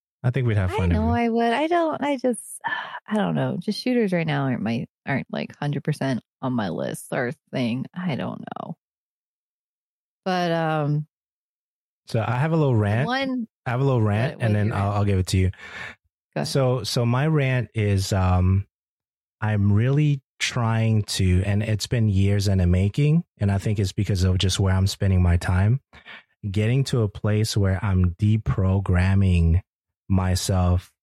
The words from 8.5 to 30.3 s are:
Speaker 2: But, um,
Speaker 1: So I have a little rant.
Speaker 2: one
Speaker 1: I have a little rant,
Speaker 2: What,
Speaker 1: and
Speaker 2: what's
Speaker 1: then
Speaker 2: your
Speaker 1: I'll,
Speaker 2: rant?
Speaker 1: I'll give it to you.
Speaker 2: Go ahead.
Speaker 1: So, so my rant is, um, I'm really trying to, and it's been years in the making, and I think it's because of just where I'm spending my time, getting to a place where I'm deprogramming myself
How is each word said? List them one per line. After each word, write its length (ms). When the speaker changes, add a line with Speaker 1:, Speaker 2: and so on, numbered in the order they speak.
Speaker 2:
But, 280
um, 540
Speaker 1:
So 200
I 120
have 140
a 40
little 180
rant. 320
Speaker 2:
one 400
Speaker 1:
I 40
have 100
a 40
little 180
rant, 340
Speaker 2:
What, 80
Speaker 1:
and 100
Speaker 2:
what's 40
Speaker 1:
then 100
Speaker 2:
your 80
Speaker 1:
I'll, 80
Speaker 2:
rant? 120
Speaker 1:
I'll 80
give 140
it 100
to 100
you. 120
Speaker 2:
Go 60
ahead. 120
Speaker 1:
So, 360
so 220
my 200
rant 480
is, 380
um, 540
I'm 320
really 500
trying 640
to, 420
and 180
it's 240
been 220
years 400
in 100
the 80
making, 580
and 140
I 60
think 200
it's 140
because 320
of 140
just 200
where 160
I'm 120
spending 360
my 140
time, 440
getting 340
to 180
a 60
place 480
where 260
I'm 320
deprogramming 1500
myself 800